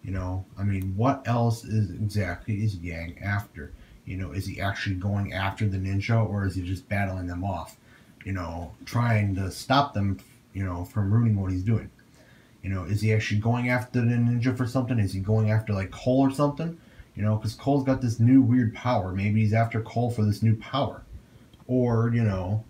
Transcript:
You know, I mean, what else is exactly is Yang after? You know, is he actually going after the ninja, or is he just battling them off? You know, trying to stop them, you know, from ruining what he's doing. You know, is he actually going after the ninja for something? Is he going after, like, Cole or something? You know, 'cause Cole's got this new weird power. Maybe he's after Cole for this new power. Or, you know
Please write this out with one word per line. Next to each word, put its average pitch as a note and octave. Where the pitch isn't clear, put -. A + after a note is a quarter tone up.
You F#2
know, F#2
I G2
mean, F#2+
what B2+
else A#2
is G#2
exactly G2+
is G2+
Yang E2+
after? G2
You G2
know, F#2
is F#2+
he G2
actually G2
going G2+
after G2
the F#2+
ninja, G2
or G2+
is F2
he F#2
just F#2
battling F#2+
them F2
off? F2
You F#2
know, E2+
trying G#2+
to F#2+
stop C#3
them, G2+
you G2
know, F2
from G2+
ruining A2+
what F#2
he's F#2
doing. A2
You F#2+
know, F#2
is G2+
he A2
actually G#2+
going B2
after B2
the A#2
ninja A#2+
for C3
something? B2
Is G2
he F#2+
going G#2+
after, A2
like, G2
Cole B2+
or C3+
something? D3
You G2+
know, G#2+
'cause G#2+
Cole's C#3
got C3
this A2+
new C3
weird A#2
power. G2+
Maybe G#2
he's G#2+
after A2+
Cole A#2+
for G#2+
this G#2
new A2+
power. -
Or, A#2
you A#2
know G2